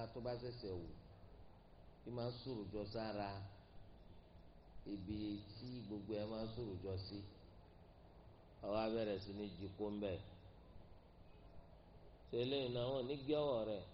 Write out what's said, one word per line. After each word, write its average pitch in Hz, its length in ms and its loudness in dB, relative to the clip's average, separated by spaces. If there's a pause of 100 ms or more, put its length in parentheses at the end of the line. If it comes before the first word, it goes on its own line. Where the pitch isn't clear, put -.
tó 113 160 -4
bá 123 120 2
ṣẹ̀ṣẹ̀ 117 400 -2
wù, 85 140 -2 (1080)
bí - 140 -10
máa 120 180 2
ń 120 40 0
sùrù 120 320 -2
jọ 104 180 0
sára 104 460 0 (1500)
ibi 101 340 0 (280)
tí 107 220 -8 (120)
gbogbo 104 340 -2
ẹ 104 120 2
máa 110 180 0
ń 110 60 0
sùrù 113 280 0
jọ 95 180 0
sí. 98 240 -2 (1400)
Ó 110 100 -4
wá 107 180 6
bẹ̀rẹ̀ 110 340 4
sí 98 140 -6
ní 104 140 0
jí 92 240 -4
kó 98 140 0
ń 104 140 2
bẹ̀. 98 200 2 (2000)
So - 140 -2
eléyìí 131 320 6
náà, 120 160 4
wọn 135 120 6
ò 123 100 4
ní 143 80 4
gé 143 200 6
ọwọ́ 135 300 10
rẹ̀. 104 180 4 (100)